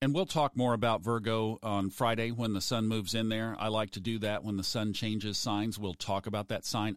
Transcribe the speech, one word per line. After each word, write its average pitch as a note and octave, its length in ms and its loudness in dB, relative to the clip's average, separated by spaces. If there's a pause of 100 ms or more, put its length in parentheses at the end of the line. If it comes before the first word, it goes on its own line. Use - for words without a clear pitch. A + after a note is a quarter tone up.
And C#3 140 2
we'll F#3 100 2
talk D3 320 2
more B2 160 4
about A2+ 300 2
Virgo A2 640 0
on G2+ 260 2
Friday A2+ 400 2
when A#2 220 -2
the G2 80 0
sun A2+ 260 0
moves A2 260 0
in A2+ 160 0
there. A2 300 -2
I G#2+ 80 -2
like A2 240 0
to - 100 -8
do A2 200 -2
that G#2 240 -2
when G#2 120 -2
the F#2+ 60 0
sun G#2+ 300 0
changes G#2+ 440 -2
signs. G#2 440 -2
We'll G2 140 -4
talk G2 340 -2
about G#2 180 -2
that G#2 180 -4
sign. A2 320 0